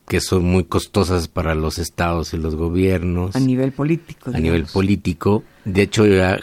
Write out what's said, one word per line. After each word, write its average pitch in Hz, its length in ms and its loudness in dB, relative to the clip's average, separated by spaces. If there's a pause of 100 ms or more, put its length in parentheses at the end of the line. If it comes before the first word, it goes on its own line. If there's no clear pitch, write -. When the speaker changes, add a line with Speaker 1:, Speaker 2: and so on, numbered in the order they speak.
Speaker 1:
que 90 120 0
son 92 240 0
muy 90 220 2
costosas 90 640 0
para 80 260 -2
los 78 240 -2
estados 85 540 -4
y 87 40 -6
los 78 180 -4
gobiernos. 90 800 0
Speaker 2:
A 127 40 0
nivel 131 320 0
político, - 600 -4
Speaker 1:
A - 80 -6
nivel 82 240 0
Speaker 2:
digamos. - 100 -12
Speaker 1:
político. 98 680 0 (200)
De 98 200 0
hecho, 107 220 2
ya 95 380 4